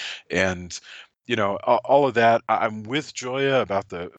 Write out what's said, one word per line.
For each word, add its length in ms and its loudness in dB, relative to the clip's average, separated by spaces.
and, 500 -2
you 100 -4
know, 220 0
a-, 160 4
all 240 4
of 60 -2
that. 340 4
I, 100 2
I'm 160 -8
with 300 -6
Joya 480 0
about 280 -2
the 300 -10